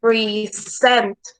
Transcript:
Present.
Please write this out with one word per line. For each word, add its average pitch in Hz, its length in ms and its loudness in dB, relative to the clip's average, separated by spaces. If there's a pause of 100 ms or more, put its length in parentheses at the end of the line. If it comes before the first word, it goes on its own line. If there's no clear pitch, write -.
Present. 220 1160 0 (220)